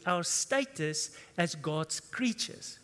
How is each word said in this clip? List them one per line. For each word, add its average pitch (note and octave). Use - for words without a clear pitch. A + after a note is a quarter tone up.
our F3+
status D#3+
as E3+
God's D#3
creatures. -